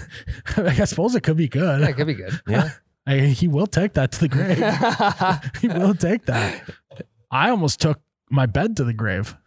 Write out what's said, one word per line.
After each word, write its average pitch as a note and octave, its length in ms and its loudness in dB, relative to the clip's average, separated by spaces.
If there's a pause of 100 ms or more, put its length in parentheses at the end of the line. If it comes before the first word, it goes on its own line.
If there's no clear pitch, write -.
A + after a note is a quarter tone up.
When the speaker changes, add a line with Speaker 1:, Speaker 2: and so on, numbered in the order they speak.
(260)
Speaker 1:
<laughs> - 320 -6
I E3+ 260 2
suppose G#3 320 0
it E3+ 80 0
could D#3+ 140 2
be E3 100 2
good. C#3 320 0
Speaker 2:
Yeah, D3+ 100 4
it C#3+ 40 0
could D3 140 0
be D3+ 80 -2
good. F#2+ 300 -6
Speaker 3:
Yeah. C#3 260 2 (160)
Speaker 1:
<laughs> - 200 -14
I, C#3 120 2
he C#3 280 2
will D#3+ 200 2
take G3 260 0
that C3+ 180 0
to - 80 -8
the E3 80 2
grave. C#3 320 0
Speaker 2:
<laughs> F#3+ 1000 0
Speaker 1:
He B3 80 2
will F#3 260 2
take F3+ 300 0
that. A2 360 -2 (720)
I D3+ 200 2
almost E3+ 280 0
took D#3 220 -6 (280)
my C3 180 2
bed E3+ 300 -2
to C#3+ 60 -2
the A#2+ 100 -2
grave. G#2 420 -4 (120)